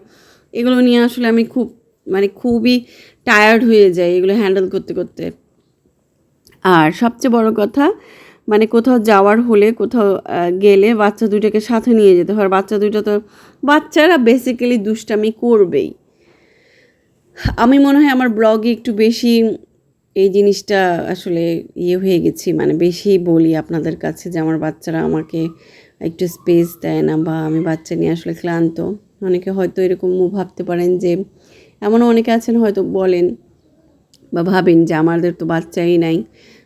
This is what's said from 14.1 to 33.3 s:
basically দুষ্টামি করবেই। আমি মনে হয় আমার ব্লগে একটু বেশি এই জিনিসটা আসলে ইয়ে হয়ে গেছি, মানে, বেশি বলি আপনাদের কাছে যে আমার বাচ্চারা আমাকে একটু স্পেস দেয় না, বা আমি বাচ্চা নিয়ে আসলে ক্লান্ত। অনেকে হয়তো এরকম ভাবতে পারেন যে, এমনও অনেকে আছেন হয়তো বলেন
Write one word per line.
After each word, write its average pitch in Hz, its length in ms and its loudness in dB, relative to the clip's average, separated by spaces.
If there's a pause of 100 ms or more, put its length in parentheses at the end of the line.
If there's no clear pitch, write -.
basically 247 600 0
দুষ্টামি 214 540 -4
করবেই। 185 600 0 (1600)
আমি 247 220 4
মনে 277 180 4
হয় 294 100 4
আমার 254 220 0
ব্লগে 220 420 0
একটু 233 220 -6
বেশি 226 500 2 (720)
এই 196 140 2
জিনিসটা 196 800 0
আসলে 170 540 -4 (120)
ইয়ে 175 220 -2
হয়ে 185 220 0
গেছি, 165 340 -4
মানে, 151 200 0
বেশি 175 440 0
বলি 165 380 2
আপনাদের 160 420 -6
কাছে 160 320 -10
যে 170 100 -6
আমার 160 180 -4
বাচ্চারা 156 440 -8
আমাকে 160 460 -6 (520)
একটু 180 280 -6
স্পেস 170 540 -2
দেয় 160 200 -4
না, 156 160 -2
বা 160 280 -4
আমি 160 140 -2
বাচ্চা 160 360 -6
নিয়ে 165 160 -2
আসলে 170 220 -8
ক্লান্ত। 165 480 -4 (400)
অনেকে 185 300 -4
হয়তো 190 300 -4
এরকম 185 480 -2
ভাবতে 185 340 -8
পারেন 175 340 -2
যে, 180 260 -2 (580)
এমনও 226 260 2
অনেকে 233 240 2
আছেন 233 260 0
হয়তো 202 260 0
বলেন 180 520 -2 (1000)